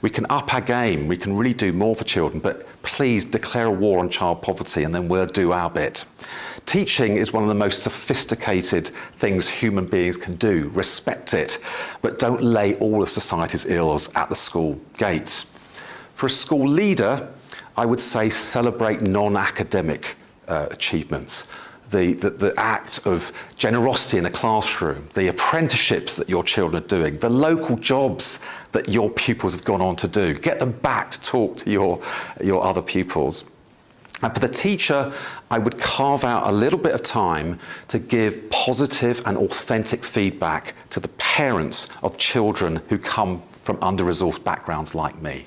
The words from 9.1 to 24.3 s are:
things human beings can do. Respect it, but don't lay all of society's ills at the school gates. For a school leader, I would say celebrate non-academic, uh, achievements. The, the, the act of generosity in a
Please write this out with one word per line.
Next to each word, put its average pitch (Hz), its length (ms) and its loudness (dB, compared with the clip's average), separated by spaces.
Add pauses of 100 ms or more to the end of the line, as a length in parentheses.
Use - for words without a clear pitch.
things 95 300 0
human 101 380 0
beings 90 320 0
can 90 180 -8
do. 87 380 2
Respect - 580 -2
it, - 260 0 (440)
but - 160 -2
don't 120 240 2
lay 107 340 4
all 107 260 2
of 90 60 2
society's 82 560 0
ills 80 500 2
at - 140 0
the - 60 -2
school 78 440 0 (200)
gates. - 480 0 (680)
For - 120 -2
a 127 40 2
school 139 380 2
leader, 143 580 2 (500)
I 117 100 2
would 120 140 2
say 110 280 2
celebrate 113 720 2
non-academic, 98 1160 0 (300)
uh, 76 240 -2
achievements. - 800 -4 (420)
The, 90 240 4
the, 95 160 -2
the 98 260 0
act - 500 -2
of 87 260 -2 (240)
generosity 117 640 2
in 87 80 2
a 87 40 0